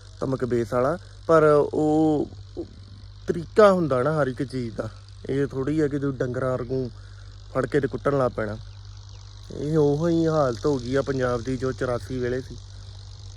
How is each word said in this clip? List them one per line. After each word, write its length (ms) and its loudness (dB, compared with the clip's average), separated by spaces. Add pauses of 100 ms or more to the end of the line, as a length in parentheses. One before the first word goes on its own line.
(200)
ਧਮਕ 240 -2
ਬੇਸ 280 0
ਵਾਲਾ, 260 2 (280)
ਪਰ 160 8 (300)
ਉਹ 560 4 (1000)
ਤਰੀਕਾ 460 6
ਹੁੰਦਾ 300 2
ਨਾ 200 2
ਹਰ 40 2
ਇੱਕ 160 -4
ਚੀਜ਼ 340 -6
ਦਾ। 120 -6 (400)
ਇਹ 180 0
ਥੋੜ੍ਹੀ 340 -2
ਆ 80 4
ਕਿ 100 -2
ਤੂੰ 180 -2
ਡੰਗਰਾਂ 340 -2
ਵਾਂਗੂ 400 -2 (640)
ਫੜ 120 0
ਕੇ 140 0
ਤੇ 80 2
ਕੁੱਟਣ 300 0
ਲੱਗ 120 2
ਪੈਣਾ। 280 -4 (960)
ਇਹ 240 0
ਉਹੋ 300 4
ਹੀ 180 4
ਹਾਲਤ 400 2
ਹੋ 120 2
ਗਈ 160 -4
ਆ 80 4
ਪੰਜਾਬ 400 0
ਦੀ 140 -2
ਜੋ 160 -2
ਚੁਰਾਸੀ 460 -4
ਵੇਲੇ 220 -2
ਸੀ, 160 -12 (800)